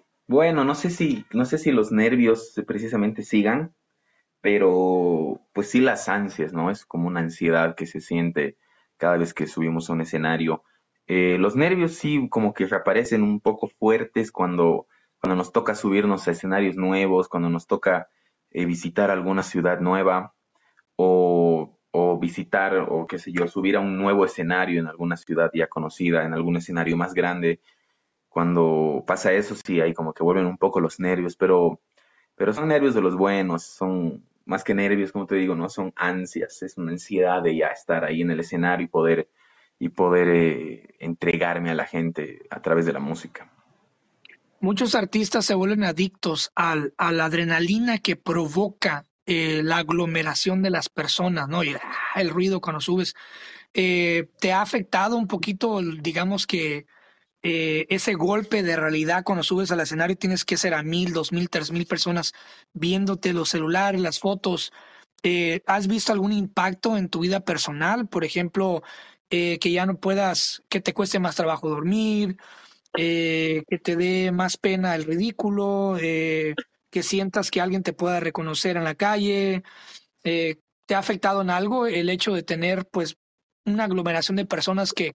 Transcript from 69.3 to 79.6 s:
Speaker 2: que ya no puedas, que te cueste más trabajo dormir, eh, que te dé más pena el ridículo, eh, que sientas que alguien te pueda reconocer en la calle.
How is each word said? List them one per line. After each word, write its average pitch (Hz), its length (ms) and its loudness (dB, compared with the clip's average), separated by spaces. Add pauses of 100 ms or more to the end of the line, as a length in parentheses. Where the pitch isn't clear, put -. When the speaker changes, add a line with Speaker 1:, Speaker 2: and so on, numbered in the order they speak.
Speaker 2:
que 170 140 0
ya 180 120 2
no 190 140 -2
puedas, 190 720 0
que 190 100 -2
te 180 140 -2
cueste 196 240 0
más 180 180 -2
trabajo 160 320 -2
dormir, 196 720 0 (580)
eh, 160 720 0
que 175 100 -2
te 175 180 -2
dé 185 340 2
más 180 260 0
pena 185 380 0
el 160 80 -2
ridículo, 196 1000 0
eh, 160 540 -2 (380)
que 180 100 -2
sientas 190 480 -2
que 185 100 0
alguien 185 220 0
te 175 100 -4
pueda 175 280 -2
reconocer 160 560 -2
en 165 80 -2
la 156 100 -2
calle. 202 720 0 (580)